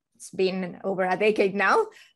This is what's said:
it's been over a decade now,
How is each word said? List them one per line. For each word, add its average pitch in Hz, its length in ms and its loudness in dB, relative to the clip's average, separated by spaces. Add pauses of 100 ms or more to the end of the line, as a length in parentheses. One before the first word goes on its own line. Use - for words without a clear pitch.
(160)
it's - 160 -20
been 185 520 -4
over 190 220 -2
a 185 100 0
decade 202 400 2
now, 226 320 2 (280)